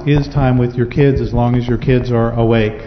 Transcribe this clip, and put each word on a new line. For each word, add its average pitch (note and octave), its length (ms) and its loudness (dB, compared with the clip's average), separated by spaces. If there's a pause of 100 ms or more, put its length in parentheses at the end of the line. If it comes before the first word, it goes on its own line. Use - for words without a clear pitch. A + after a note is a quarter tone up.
is C#3+ 200 2
time B2+ 300 0
with A#2+ 160 0
your B2 140 -2
kids C#3 340 2
as A2 100 -4
long A#2+ 240 0
as A#2+ 120 -2
your A#2+ 100 0
kids B2+ 340 0
are A#2 200 0
awake. A2+ 560 0